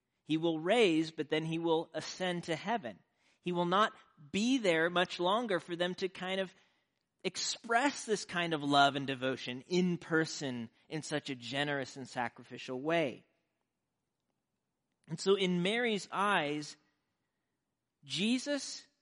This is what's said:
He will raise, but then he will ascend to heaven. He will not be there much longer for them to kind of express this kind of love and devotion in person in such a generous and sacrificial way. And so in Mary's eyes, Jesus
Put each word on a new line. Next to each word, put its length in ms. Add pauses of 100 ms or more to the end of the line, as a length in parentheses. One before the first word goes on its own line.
(260)
He 100
will 220
raise, 540
but 180
then 140
he 160
will 340
ascend 500
to 120
heaven. 400 (480)
He 80
will 140
not 260 (400)
be 260
there 320
much 300
longer 400
for 160
them 200
to 120
kind 320
of 120 (720)
express 840
this 200
kind 280
of 120
love 320
and 100
devotion 640
in 300
person 720 (200)
in 140
such 280
a 60
generous 600
and 120
sacrificial 720
way. 420 (1900)
And 120
so 160
in 260
Mary's 480
eyes, 680 (1300)
Jesus 800 (200)